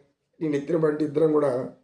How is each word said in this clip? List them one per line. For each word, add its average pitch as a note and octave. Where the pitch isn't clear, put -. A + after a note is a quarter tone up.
నీ D#3+
నెత్తిన D3+
పడి D#3
ఇద్దరం D3+
కూడా C#3